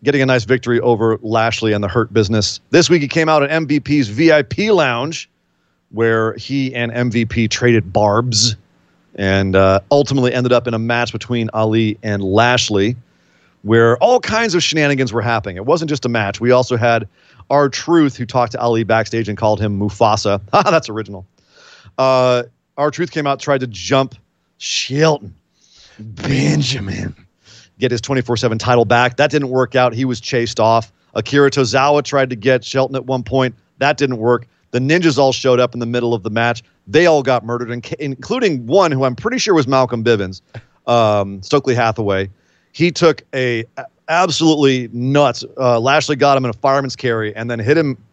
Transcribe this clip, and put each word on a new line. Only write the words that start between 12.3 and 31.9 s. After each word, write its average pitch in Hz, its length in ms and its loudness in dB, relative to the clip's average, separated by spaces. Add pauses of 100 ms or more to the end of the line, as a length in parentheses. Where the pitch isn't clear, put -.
where 117 340 4
all 240 240 4
kinds 220 340 -2
of 175 80 0
shenanigans 143 480 0
were 113 100 -2
happening. 107 360 -4
It 98 80 -10
wasn't 160 240 0
just 139 160 -4
a 123 40 -2
match. 107 300 -2
We 120 120 2
also 123 260 2
had 117 300 0 (420)
R-Truth, 143 680 2
who 120 100 -8
talked 120 280 -2
to 123 80 -8
Ali 117 220 0
backstage 113 440 -2
and 104 100 -6
called 107 220 0
him 104 200 -2
Mufasa. 104 640 0
<laughs> - 60 -20 (120)
That's 165 260 0
original. 101 360 -12 (720)
Uh, 127 460 2 (340)
R-Truth 147 340 -4
came 147 160 -4
out, 139 140 -2
tried 143 200 -2
to 127 60 -6
jump 117 480 -2 (440)
Shelton 143 760 -4 (640)
Benjamin, 120 1160 -4 (640)
get 127 120 0
his 117 100 -4
twenty-four 127 340 -2
seven 110 220 -2
title 120 260 2
back. 120 320 0
That 139 160 0
didn't 143 160 -2
work 127 280 0
out. 123 180 2
He 120 100 -4
was 127 160 -4
chased 117 400 -4
off. 113 320 2 (220)
Akira 139 360 2
Tozawa 135 540 2